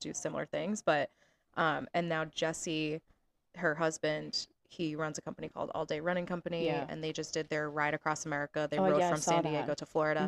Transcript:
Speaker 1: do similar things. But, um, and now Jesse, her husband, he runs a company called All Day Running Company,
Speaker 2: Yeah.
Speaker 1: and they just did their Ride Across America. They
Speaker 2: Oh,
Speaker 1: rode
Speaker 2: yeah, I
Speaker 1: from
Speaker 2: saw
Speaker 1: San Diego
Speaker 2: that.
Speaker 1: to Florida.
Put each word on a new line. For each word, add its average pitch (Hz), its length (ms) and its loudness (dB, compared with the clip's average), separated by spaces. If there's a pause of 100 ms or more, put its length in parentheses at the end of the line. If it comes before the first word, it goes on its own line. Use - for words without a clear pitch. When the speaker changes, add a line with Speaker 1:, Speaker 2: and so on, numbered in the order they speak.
Speaker 1:
do 160 140 -6
similar 151 320 -4
things. 175 360 -4
But, 147 280 4 (460)
um, 151 380 2
and 170 140 0
now 160 160 0
Jesse, 160 760 -2 (560)
her 175 180 2
husband, 156 720 -2 (220)
he 156 280 -4
runs 156 220 -4
a - 40 -8
company 156 260 -10
called - 260 -6
All 156 100 -2
Day 151 160 -2
Running 175 260 0
Company, 170 400 -2
Speaker 2:
Yeah. 147 220 0
Speaker 1:
and 156 140 -8
they 156 100 -4
just 156 200 -6
did 156 160 -2
their 151 220 -2
Ride 147 240 2
Across 156 320 -2
America. 151 440 -2
They 151 80 0
Speaker 2:
Oh, 190 120 6
Speaker 1:
rode - 100 6
Speaker 2:
yeah, 175 80 6
I 170 40 4
Speaker 1:
from 151 80 2
Speaker 2:
saw 175 120 2
Speaker 1:
San 170 120 6
Diego 151 240 0
Speaker 2:
that. 147 100 0
Speaker 1:
to 151 80 -8
Florida. 156 420 2